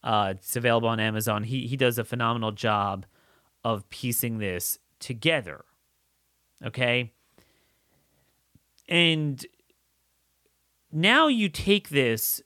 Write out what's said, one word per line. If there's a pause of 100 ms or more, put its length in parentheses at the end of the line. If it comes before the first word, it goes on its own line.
Uh,
it's
available
on
Amazon.
He,
he
does
a
phenomenal
job (580)
of
piecing
this (200)
together. (960)
Okay? (1800)
And (1500)
now
you
take
this